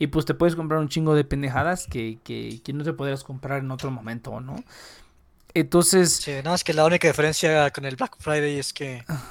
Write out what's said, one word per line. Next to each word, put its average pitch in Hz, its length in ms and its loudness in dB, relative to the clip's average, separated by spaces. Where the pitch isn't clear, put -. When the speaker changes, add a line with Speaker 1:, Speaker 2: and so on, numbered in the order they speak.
Speaker 1:
y, 147 80 2
pues, 147 160 0
te 151 100 0
puedes 165 220 4
comprar 160 240 0
un 151 80 -2
chingo 156 260 2
de 147 80 6
pendejadas 139 640 -2
que, 113 380 -6
que, 113 400 -10
que 139 80 -8
no 147 100 -4
te 160 120 -2
podrías 139 280 -4
comprar 135 380 -6
en 135 100 -6
otro 131 220 -6
momento, 117 480 -10
¿no? 127 160 -12
Entonces 175 640 6
Speaker 2:
Sí, - 160 -6
no, 165 100 0
es 180 80 -2
que 165 120 -2
la 156 100 6
única 170 240 4
diferencia 151 640 4
con 139 140 -10
el 135 120 -6
Black 247 220 -6
Friday 147 400 0
es 135 140 -6
que 131 360 -10
Speaker 1:
Ah. 151 120 -4